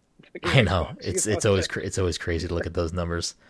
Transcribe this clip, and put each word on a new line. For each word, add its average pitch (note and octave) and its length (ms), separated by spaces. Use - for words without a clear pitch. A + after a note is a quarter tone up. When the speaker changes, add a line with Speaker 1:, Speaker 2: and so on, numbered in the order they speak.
Speaker 1:
I B2 180
know. F#2 300
Speaker 2:
Xbox, D#3+ 100
Speaker 1:
It's, - 240
Speaker 2:
you G#2+ 60
know G2 60
Speaker 1:
it's - 100
always F#2+ 160
Speaker 2:
what - 60
I'm - 40
Speaker 1:
cra-, - 120
it's G2 120
always F2+ 220
crazy E2+ 280
to F2 60
look E2+ 140
at E2 80
those E2+ 180
numbers. E2+ 400